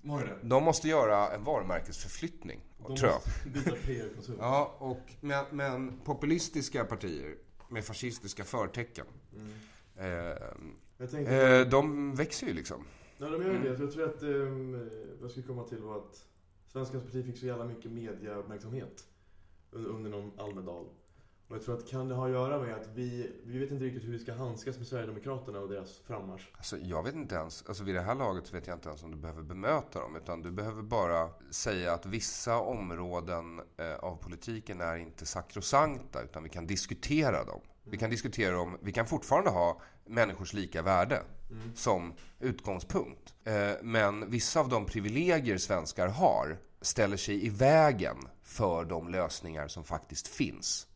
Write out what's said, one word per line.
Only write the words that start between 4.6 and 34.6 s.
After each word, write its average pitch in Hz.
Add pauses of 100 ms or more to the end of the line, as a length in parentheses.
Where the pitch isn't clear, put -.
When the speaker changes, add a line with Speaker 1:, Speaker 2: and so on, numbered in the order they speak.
Speaker 2:
och, 127 (200)
men, 143
men 131
populistiska 143
partier 78 (340)
med -
fascistiska 107
förtecken, 110 (300)
Speaker 1:
Mm. 107 (440)
Speaker 2:
eh, 87 (600)
Speaker 1:
Jag 123
tänkte 135
Speaker 2:
eh, 127
de 143
växer 160
ju, 107
liksom. 78 (320)
Speaker 1:
Ja, 143
de 165
gör 185
ju 190
Speaker 2:
Mm. - (140)
Speaker 1:
det. 143
Jag 143
tror 160
att, 151
ehm, 135 (440)
vad -
jag 123
skulle 127
komma 123
till 117
var 107
att - (480)
Svenskans 131
parti 123
fick 123
så 127
jävla 120
mycket 113
mediauppmärksamhet 107 (680)
un-, 113
under 110
någon 101
Almedal. 92 (640)
Och 120
jag -
tror 120
att -
kan 131
det 127
ha 127
att 127
göra 131
med 117
att 104
vi, 120 (120)
vi 123
vet 139
inte 131
riktigt 123
hur 117
vi 117
ska 117
handskas 123
med 117
Sverigedemokraterna 110
och 98
deras 95
frammarsch. 95
Speaker 2:
Alltså, -
jag 82
vet 139
inte 120
ens, 80
alltså, 98
vid 95
det 90
här 107
laget 98
så -
vet 87
jag 90
inte 85
ens 76
om 80
du 78
behöver 78
bemöta 95
dem, 67
utan 82
du 85
behöver 107
bara 87 (220)
säga 90
att 87
vissa 113
områden, 87 (160)
eh, 80
av 87
politiken 92